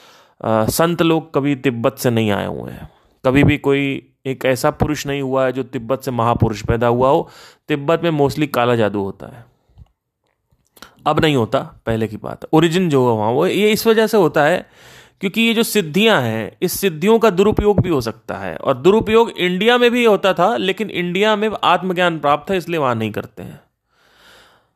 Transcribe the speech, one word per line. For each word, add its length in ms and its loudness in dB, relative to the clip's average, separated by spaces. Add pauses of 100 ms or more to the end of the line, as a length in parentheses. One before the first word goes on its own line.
(420)
अ, 240 0
संत 360 0
लोग 320 0
कभी 220 -2
तिब्बत 420 -2
से 120 -2
नहीं 220 0
आए 140 -2
हुए 260 -10
हैं। 180 -16 (360)
कभी 180 4
भी 140 4
कोई 560 -2 (120)
एक 200 -6
ऐसा 260 0
पुरुष 360 -2
नहीं 140 -4
हुआ 240 0
है 60 0
जो 120 -4
तिब्बत 380 -6
से 100 -8
महापुरुष 540 0
पैदा 220 0
हुआ 220 2
हो। 200 0 (380)
तिब्बत 360 -2
में 80 0
mostly 420 0
काला 220 2
जादू 280 0
होता 240 -12
है, 180 -20 (1600)
अब 120 0
नहीं 160 2
होता, 240 0 (260)
पहले 220 -2
की 100 -10
बात 260 -12
है। 100 -14
ओरिजिन 360 4
जो 140 2
हुआ 100 2
वहाँ, 180 0
वो 160 2
ये 240 2
इस 160 -2
वजह 200 4
से 100 0
होता 260 2
है 260 0 (520)
क्योंकि 200 -2
ये 120 2
जो 100 2
सिद्धियां 600 0
हैं, 380 -6
इस 180 -4
सिद्धियों 400 2
का 100 4
दुरुपयोग 500 2
भी 100 0
हो 120 0
सकता 360 -8
है। 200 -8
और 160 0
दुरुपयोग 560 2
इंडिया 480 0
में 140 4
भी 140 0
होता 280 2
था, 240 0
लेकिन 320 -4
इंडिया 460 -2
में 140 -2 (140)
आत्मज्ञान 560 0
प्राप्त 320 -2
है, 60 -2
इसलिए 220 -4
वहाँ 160 0
नहीं 160 -4
करते 320 -12
हैं। 160 -18 (1160)